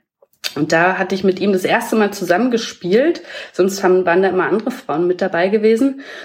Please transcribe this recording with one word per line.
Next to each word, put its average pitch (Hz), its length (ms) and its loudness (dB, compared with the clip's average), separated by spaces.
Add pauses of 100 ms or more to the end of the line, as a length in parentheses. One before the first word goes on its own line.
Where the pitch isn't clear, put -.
(560)
Und 147 160 0
da 185 260 2
hatte 190 160 -2
ich 190 100 -6
mit 185 160 2
ihm 202 120 2
das 185 120 0
erste 226 300 0
Mal 208 180 2
zusammengespielt. 226 1080 0 (300)
Sonst 190 320 0
haben, 185 200 4
waren 180 180 2
da 196 60 2
immer 175 200 0
andere 214 240 -2
Frauen 160 340 -4
mit 180 160 -2
dabei 185 260 0
gewesen. 226 520 2 (240)